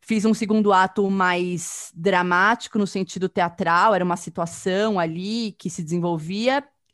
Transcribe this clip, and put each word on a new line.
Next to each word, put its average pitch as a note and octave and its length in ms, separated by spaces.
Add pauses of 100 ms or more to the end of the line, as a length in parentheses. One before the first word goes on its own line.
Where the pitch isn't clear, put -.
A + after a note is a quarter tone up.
Fiz G#3+ 240
um A3 100
segundo G#3+ 380
ato F#3+ 380
mais F3+ 840
dramático, F#3 840
no G3+ 80
sentido F#3 420
teatral, F3 680
era F3+ 100
uma F3 120
situação F#3 840
ali F#3+ 600
que F3 120
se - 120
desenvolvia, F3 840 (300)